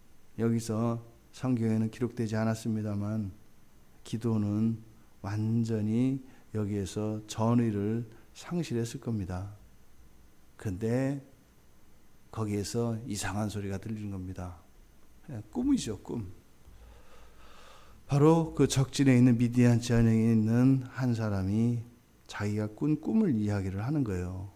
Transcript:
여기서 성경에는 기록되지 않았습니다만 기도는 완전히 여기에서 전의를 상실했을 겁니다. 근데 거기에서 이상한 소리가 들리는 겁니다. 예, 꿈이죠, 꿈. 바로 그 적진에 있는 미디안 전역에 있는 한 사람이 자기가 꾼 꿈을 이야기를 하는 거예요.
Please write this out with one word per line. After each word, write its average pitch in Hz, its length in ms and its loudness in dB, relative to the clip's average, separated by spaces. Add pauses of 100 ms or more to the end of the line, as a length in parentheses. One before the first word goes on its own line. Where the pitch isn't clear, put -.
(380)
여기서 117 640 0 (280)
성경에는 113 580 0
기록되지 113 460 -4
않았습니다만 107 960 -2 (720)
기도는 110 760 0 (420)
완전히 110 1000 0 (320)
여기에서 107 720 -4
전의를 113 840 0 (260)
상실했을 135 680 -6
겁니다. 101 560 -6 (1000)
근데 120 680 -2 (1040)
거기에서 110 680 -2 (100)
이상한 101 420 -4
소리가 98 300 -6
들리는 107 320 -8
겁니다. 92 480 -10 (720)
예, 110 200 -10
꿈이죠, 233 520 -2
꿈. 98 300 -8 (1700)
바로 160 480 6
그 135 140 4
적진에 135 480 4
있는 123 220 8
미디안 120 420 4
전역에 113 520 4
있는 120 520 4
한 123 300 -2
사람이 110 680 0 (440)
자기가 104 480 -4
꾼 151 260 0
꿈을 220 340 2
이야기를 101 500 -2
하는 143 200 0
거예요. 92 520 -6